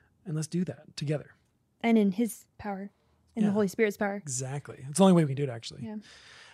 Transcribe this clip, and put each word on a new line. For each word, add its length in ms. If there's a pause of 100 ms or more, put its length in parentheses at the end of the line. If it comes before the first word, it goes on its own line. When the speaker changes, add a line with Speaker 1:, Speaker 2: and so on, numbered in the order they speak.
(260)
Speaker 1:
and 100
let's 120
do 160
that 320
together." 360 (500)
Speaker 2:
And 160
in 160
his 320 (120)
power, 340 (440)
in 80
Speaker 1:
Yeah. 60
Speaker 2:
the 40
Holy 140
Spirit's 300
power. 180
Speaker 1:
Exactly. 720
It's 80
the 60
only 100
way 120
we 100
can 0
do 80
it, 100
actually. 320
Speaker 2:
Yeah. 120 (560)